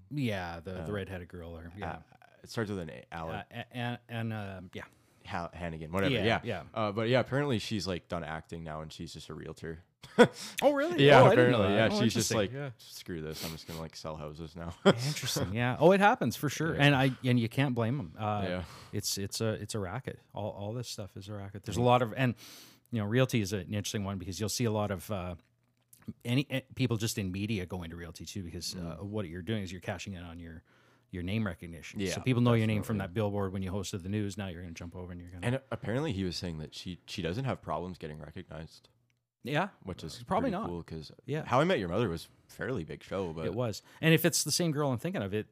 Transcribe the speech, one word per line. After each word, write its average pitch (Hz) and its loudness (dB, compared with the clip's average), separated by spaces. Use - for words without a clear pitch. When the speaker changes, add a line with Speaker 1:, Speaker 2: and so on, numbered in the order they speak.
Speaker 1:
Yeah, 98 -4
the, 92 -10
the 82 -8
Speaker 2:
Uh, 78 -8
Speaker 1:
redheaded 95 -8
girl, 85 -14
or, 82 -16
yeah. 87 -8
Speaker 2:
uh, 78 -12
it - -18
starts 113 -2
with 101 -4
an 80 -8
A, - -14
Ale- 82 -6
Speaker 1:
Uh, 98 -6
a-, 117 -12
and, 120 -4
and, 113 -4
um, 95 -10
yeah. 95 -12
Speaker 2:
Ha-, 90 -4
Hannigan, 82 -6
whatever, 95 2
Speaker 1:
Yeah, 107 2
Speaker 2:
yeah. 110 2
Speaker 1:
yeah. 98 -6
Speaker 2:
Uh, 107 0
but 110 0
yeah, 123 4
apparently 131 0
she's, 95 -4
like, 90 -4
done 85 -4
acting 80 -8
now, 78 -8
and 78 -12
she's 82 -12
just 78 -14
a 82 -12
realtor. 80 -10
<laughs> - 6
Speaker 1:
Oh, 269 6
really? 294 2
Speaker 2:
Yeah, 139 12
Speaker 1:
Oh, 123 12
I - 10
didn't 123 10
know 120 4
Speaker 2:
apparently, 98 4
Speaker 1:
that. 104 6
Speaker 2:
yeah, 104 2
Speaker 1:
Oh, 107 2
Speaker 2:
she's 113 4
just 117 2
Speaker 1:
interesting. 113 2
Speaker 2:
like, 101 2
Speaker 1:
Yeah. 139 -8
Speaker 2:
"Screw - -10
this, 78 -8
I'm 82 -6
just 78 -14
gonna, 80 -8
like, 80 -10
sell 78 -8
houses 76 -10
now." 85 -8
<laughs> - 0
Speaker 1:
Interesting, 135 2
yeah. 120 0
Oh, 165 10
it 196 6
happens, 208 4
for 147 -2
sure. 156 -2
Speaker 2:
Yeah. - 2
Speaker 1:
And 143 10
I, 135 4
and 123 4
you 113 2
can't 135 0
blame 117 2
'em. 85 -8
Uh, 104 -2
Speaker 2:
Yeah. 90 -2
Speaker 1:
it's, - -4
it's 98 -6
a, 113 0
it's 101 -8
a 113 -4
racket. 98 -6
All, 104 -6
all 101 -8
this 123 -8
stuff - -12
is 95 -14
a - -10
racket. 101 -12
There's 104 -4
a - 4
Speaker 2:
Mm. 120 6
Speaker 1:
lot 123 8
of, 110 0
and, 127 4
you 117 -2
know, 104 -2
realty 123 4
is 95 -2
an 95 -2
interesting 104 -2
one, 98 -4
because 85 -8
you'll 107 0
see - 0
a 113 2
lot 104 0
of, 92 -6
uh, 90 -6
any, 123 2
eh, 131 -4
people 120 2
just 110 -2
in 95 -2
media 98 -2
go 90 -6
into 82 -10
realty 85 -12
too, 98 -8
because, 85 -8
uh, - -8
Speaker 2:
Mm. - -12
Speaker 1:
what 101 -4
you're 87 -8
doing 107 -2
is 90 -8
you're 92 -10
cashing 98 -8
in 87 -10
on 85 -14
your, 82 -14
your 87 -6
name 104 0
recognition. 85 -10
So 95 0
Speaker 2:
Yeah, 87 -2
Speaker 1:
people 123 4
know 120 6
your 110 4
name 107 0
from 110 -2
Speaker 2:
definitely. 98 -4
Speaker 1:
that 87 -12
billboard 101 0
when 98 -4
you 92 -4
hosted 95 -6
the 90 -8
news. 101 -2
Now 101 -6
you're 87 -10
gonna 87 -12
jump 87 -12
over 90 -10
and 87 -12
you're 87 -14
gonna 85 -8
Speaker 2:
And 127 0
apparently 123 -2
he 95 0
was 87 -2
saying 82 -6
that 76 -10
she, 87 -10
she - -8
doesn't 90 -2
have 110 -2
problems 85 -6
getting 76 -10
recognized. 78 -14
Speaker 1:
Yeah. 147 -2
Speaker 2:
Which 90 -8
is 82 -10
Speaker 1:
Probably 233 0
Speaker 2:
pretty 180 -2
Speaker 1:
not. - -4
Speaker 2:
cool, 87 -6
'cause 80 -12
Speaker 1:
Yeah. 147 -6
Speaker 2:
How 123 4
I 156 6
Met 180 4
Your 95 0
Mother 101 2
was 82 -4
fairly 101 -6
big 73 -12
show, 90 -4
but 82 -4
Speaker 1:
It 87 -4
was. 117 -4
And 160 6
if 160 6
it's - 2
the 151 -4
same 165 2
girl 143 0
I'm 120 0
thinking 170 -4
of, 98 -4
it, 107 -2